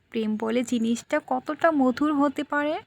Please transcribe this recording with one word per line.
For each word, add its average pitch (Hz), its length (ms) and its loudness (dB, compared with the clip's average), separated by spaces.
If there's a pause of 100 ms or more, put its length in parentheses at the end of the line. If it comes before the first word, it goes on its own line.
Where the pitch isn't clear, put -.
প্রেম 214 300 -2
বলে 226 240 -2
জিনিসটা 240 640 -2
কতটা 294 440 0
মধুর 277 420 2
হতে 285 300 0
পারে। 294 440 -2